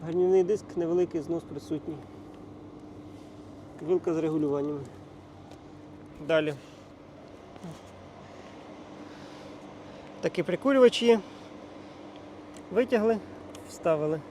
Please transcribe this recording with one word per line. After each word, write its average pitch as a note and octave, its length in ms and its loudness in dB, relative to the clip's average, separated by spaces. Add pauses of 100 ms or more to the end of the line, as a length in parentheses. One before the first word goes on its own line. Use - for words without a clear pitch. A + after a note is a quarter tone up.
Гальмівний F3+ 380 6
диск, D3+ 220 2 (120)
невеликий E3+ 440 2
знос E3 220 -2
присутній. D3 540 -6 (1800)
Вилка E3+ 320 4
з D#3+ 40 4
регулюванням. D3 640 2 (1500)
Далі. D#3 260 4 (3750)
Такий E3+ 220 0
прикурювач B3 600 8
є. A#3 160 10 (1500)
Витягли, A3+ 460 6 (520)
вставили. D#3 600 2